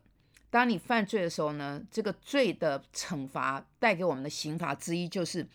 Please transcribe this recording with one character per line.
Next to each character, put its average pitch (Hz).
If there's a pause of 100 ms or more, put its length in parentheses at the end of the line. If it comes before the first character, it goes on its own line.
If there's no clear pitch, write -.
(500)
当 240
你 220
犯 226
罪 208
的 170
时 170
候 151
呢， 143
这 220
个 208
罪 254
的 143
惩 139
罚 135 (120)
带 226
给 175
我 160
们 131
的 143
刑 151
罚 151
之 170
一， 175
就 175
是 160